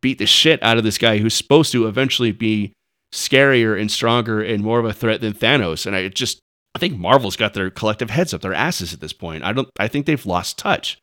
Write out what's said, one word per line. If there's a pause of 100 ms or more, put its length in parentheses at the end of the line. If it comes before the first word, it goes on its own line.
beat
the
shit
out
of
this
guy
who's
supposed
to
eventually
be (400)
scarier
and
stronger
and
more
of
a
threat
than
Thanos."
And
I
just, (340)
I
think
Marvel's
got
their
collective
heads
up
their
asses
at
this
point.
I
don't, (100)
I
think
they've
lost
touch.